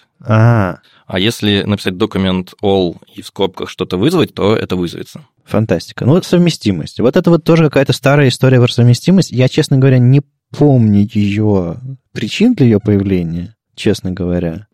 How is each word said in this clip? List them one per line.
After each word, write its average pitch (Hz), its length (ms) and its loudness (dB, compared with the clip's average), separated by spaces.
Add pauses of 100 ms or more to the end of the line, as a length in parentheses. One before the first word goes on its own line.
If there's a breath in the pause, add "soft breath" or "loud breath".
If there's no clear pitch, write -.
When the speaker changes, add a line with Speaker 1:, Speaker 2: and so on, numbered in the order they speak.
(200)
Speaker 1:
А. 110 580 0 (280 soft breath)
Speaker 2:
А 95 120 -6
если 101 440 -2
написать 104 320 -4
document 92 560 -4 (120)
all 98 340 0 (180)
и 98 80 -18
в - 60 -20
скобках - 420 -6
что-то - 260 -6
вызвать, 135 380 0
то 98 200 0
это 98 220 -4
вызовется. - 480 -8 (220)
Speaker 1:
Фантастика. - 580 -4
Ну, 147 160 2
совместимость. 160 800 -2
Вот 120 160 0
это 180 140 0
вот 170 140 0
тоже 165 200 2
какая-то 139 300 0
старая 143 340 2
история 127 320 2
про 123 80 4
совместимость. 123 640 2
Я, 127 180 0
честно 147 300 0
говоря, 131 200 4
не 127 220 4 (300)
помню 110 600 2
ее 101 680 -2 (360)
причин 208 420 -2
для 139 120 2
ее 107 140 4
появления, 90 720 -2 (200)
честно 98 360 -4
говоря. 87 640 -6